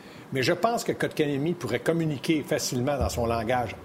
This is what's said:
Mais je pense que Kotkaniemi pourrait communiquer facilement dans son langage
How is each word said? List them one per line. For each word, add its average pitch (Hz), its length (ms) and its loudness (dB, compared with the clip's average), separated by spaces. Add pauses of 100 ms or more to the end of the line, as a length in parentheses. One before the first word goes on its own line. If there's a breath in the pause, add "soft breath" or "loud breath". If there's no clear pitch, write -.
(320 loud breath)
Mais 131 100 0
je 160 120 4
pense 226 320 0
que - 80 2
Kotkaniemi 147 600 0
pourrait 120 280 -2
communiquer 160 640 0
facilement 139 500 0
dans 117 120 2
son 120 160 -2
langage 113 600 0